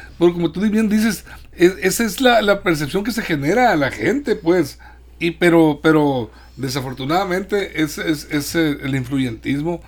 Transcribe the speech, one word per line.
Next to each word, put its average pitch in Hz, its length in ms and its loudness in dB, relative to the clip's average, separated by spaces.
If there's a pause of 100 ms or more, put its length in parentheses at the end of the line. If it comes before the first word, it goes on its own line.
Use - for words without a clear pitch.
(160)
Porque 175 180 2
como 165 180 -2
tú 175 80 -8
bien 214 280 0
dices, 214 360 0 (280)
es, 180 300 4
esa 190 220 0
es 220 160 -4
la, 240 200 4
la 202 220 2
percepción 160 400 -2
que 226 80 -4
se 220 120 -4
genera 180 500 2
a 170 40 2
la 139 140 0
gente, 233 460 -2
pues. 165 420 0 (400)
Y, 170 140 -2
pero, 165 500 4
pero 143 480 2 (540)
desafortunadamente 180 1000 -4
es, 151 160 -4
es, 156 320 -4
es 147 240 -4
el, 156 280 0
el 135 120 -4
influyentismo 135 920 -4